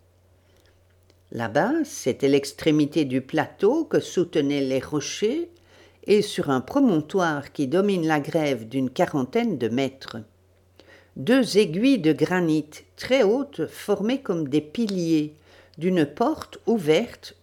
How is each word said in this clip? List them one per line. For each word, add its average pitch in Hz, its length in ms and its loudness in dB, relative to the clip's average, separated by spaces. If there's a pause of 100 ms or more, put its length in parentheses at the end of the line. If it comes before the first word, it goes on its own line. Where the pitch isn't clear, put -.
(1300)
Là-bas, 156 520 0
c'était - 420 -4
l'extrémité 147 760 0
du 131 160 -2
plateau 202 640 0
que 165 160 0
soutenaient 143 580 -2
les 131 220 0
rochers 220 680 -4 (560)
et 202 160 4
sur 151 280 -4
un 127 100 2
promontoire 165 920 0
qui 143 140 -2
domine 185 380 2
la 156 140 2
grève 143 480 -2
d'une 131 220 -2
quarantaine 175 680 -2
de 117 120 -2
mètres. 127 480 -4 (1000)
Deux 196 420 2
aiguilles 214 420 2
de 156 120 4
granit 156 720 0 (140)
très 262 260 2
hautes 226 440 0
formaient 208 540 -2
comme 165 280 -4
des 147 100 2
piliers 165 800 -2 (400)
d'une 170 280 2
porte 233 600 -4
ouverte 190 760 0